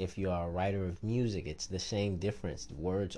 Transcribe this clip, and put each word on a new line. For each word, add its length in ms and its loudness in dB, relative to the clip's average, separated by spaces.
If 160 -2
you 140 2
are 180 2
a 20 -2
writer 360 2
of 180 -4
music, 420 2
it's 200 -4
the 120 -4
same 380 2
difference. 540 -2
Words 480 0